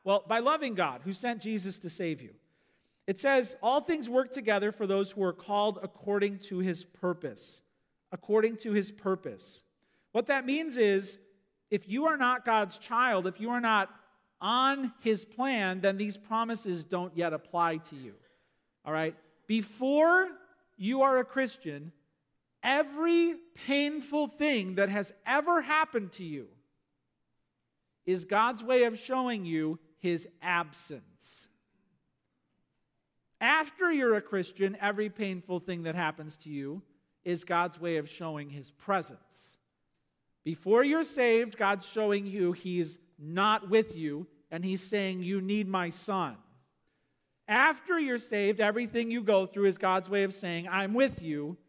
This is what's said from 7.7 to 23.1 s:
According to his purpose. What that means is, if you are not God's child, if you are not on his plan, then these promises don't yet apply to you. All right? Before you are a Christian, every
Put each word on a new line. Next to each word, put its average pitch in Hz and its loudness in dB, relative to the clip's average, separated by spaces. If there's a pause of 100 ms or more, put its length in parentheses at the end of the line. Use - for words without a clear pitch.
According 220 2
to 220 -4
his 202 0
purpose. 185 -6 (500)
What 233 0
that 269 2
means 277 -2
is, 196 2 (520)
if 202 -2
you 262 0
are 320 2
not 254 0
God's 214 2
child, 226 0
if 185 -6
you 220 -4
are 240 0
not 220 2 (480)
on 262 2
his 220 0
plan, 226 -2
then 196 2
these 202 -4
promises 220 -4
don't 175 -4
yet 170 0
apply 165 0
to 160 -14
you. 123 -16 (680)
All 147 -6
right? 160 -2 (300)
Before 302 4 (380)
you 240 0
are 269 6
a 254 2
Christian, 170 -6 (680)
every 311 2 (200)